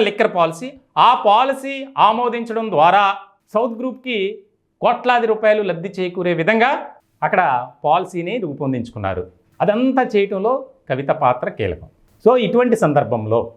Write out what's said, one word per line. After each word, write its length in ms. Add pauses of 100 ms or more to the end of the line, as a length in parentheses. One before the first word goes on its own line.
లిక్కర్ 300
పాలసీ, 320 (380)
ఆ 20 (180)
పాలసీ 480 (320)
ఆమోదించడం 680
ద్వారా 280 (500)
సౌత్ 280
గ్రూప్కి 360 (680)
కోట్లాది 500
రూపాయలు 360
లబ్ధి 280
చేకూరే 440
విధంగా 300 (540)
అక్కడ 160 (440)
పాలసీని 480 (120)
రూపొందించుకున్నారు. 800 (400)
అదంతా 400 (100)
చేయటంలో 420 (340)
కవిత 220 (140)
పాత్ర 240 (100)
కీలకం. 300 (360)
So 60 (140)
ఇటువంటి 380
సందర్భంలో 560 (180)